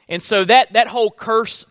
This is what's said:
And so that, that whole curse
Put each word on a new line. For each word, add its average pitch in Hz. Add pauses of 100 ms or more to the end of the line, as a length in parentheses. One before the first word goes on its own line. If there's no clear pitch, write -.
And 170
so 196
that, 220
that 226
whole 226
curse -